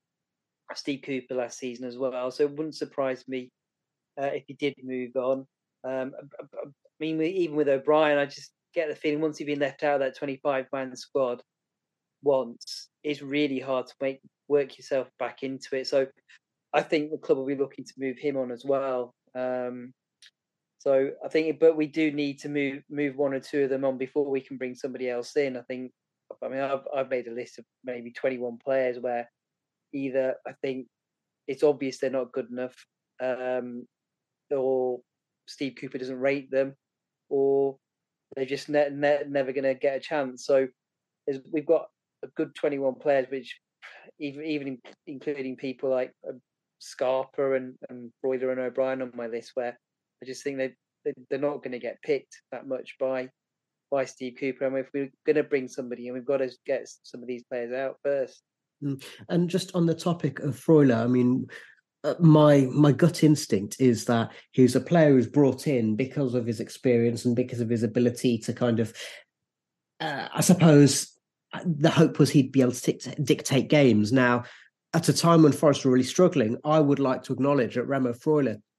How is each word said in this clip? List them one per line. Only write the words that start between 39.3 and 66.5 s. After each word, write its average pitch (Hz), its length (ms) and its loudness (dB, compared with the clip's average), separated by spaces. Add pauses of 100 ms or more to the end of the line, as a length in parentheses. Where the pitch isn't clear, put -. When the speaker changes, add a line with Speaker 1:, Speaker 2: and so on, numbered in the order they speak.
Speaker 1:
gonna 135 200 0
get 135 220 -2
a 131 60 -8
chance. 135 440 -6
So 135 220 4 (580)
there's, 139 140 -6 (140)
we've 151 120 -4
got 160 220 2 (340)
a 139 140 -14
good 156 180 -6
twenty-one 139 420 -2
players, 135 360 0
which 131 260 -10 (640)
even, 143 240 -10
even 147 240 -4
in-, 131 140 -8 (260)
including 135 480 -8
people 131 340 -6
like, 131 220 -2 (160)
uh, - 60 -8 (460)
Scarpa 131 760 -2
and, 127 200 -4 (160)
and 123 220 -16 (100)
Broiler 131 300 -2
and 127 80 -4
O'Brien 131 420 -4
on 127 140 -8
my 120 100 -8
list, 113 300 -10
where 123 200 -6 (460)
I 123 40 -20
just 127 180 -14
think 139 140 -6
they, 131 160 -4 (320)
they, 143 80 -4 (160)
they're 139 100 -4
not 143 240 -4
gonna 123 160 -10
get 113 240 -10
picked - 380 -6 (100)
that 127 160 -12
much - 320 -10
by, 131 300 -4 (600)
by 135 160 -2
Steve 120 340 -10
Cooper. 135 260 -4
I 131 40 -2
mean, 131 140 -4
if 131 100 -16
we're 139 160 -6 (160)
gonna 151 180 4
bring 135 260 -2
somebody 120 380 -10
in, 127 60 -8
we've 127 120 -10
gotta 131 260 -2 (160)
get 131 140 -2
s-, - 200 -20
some - 200 -18
of 120 60 -14
these 123 180 -10
players 120 280 -8
out 131 300 -6
first. 139 400 -4 (400)
Speaker 2:
Mm. 139 200 -6 (260)
And 175 200 2
just 185 240 -4
on 170 140 2
the 160 80 0
topic 165 460 -4
of 139 140 -4
Freuler, 135 480 6
I 120 40 0
mean, 123 400 2 (560)
uh, 143 160 -2
my, 151 520 8
my 147 200 6
gut 156 320 4
instinct 117 560 2
is 123 260 4
that 117 260 0 (200)
he's 127 240 6
a 131 40 2
player 160 300 6
who's 127 160 6
brought 131 400 2
in 117 300 2
because 131 400 -2
of 120 100 -2
his 113 140 -4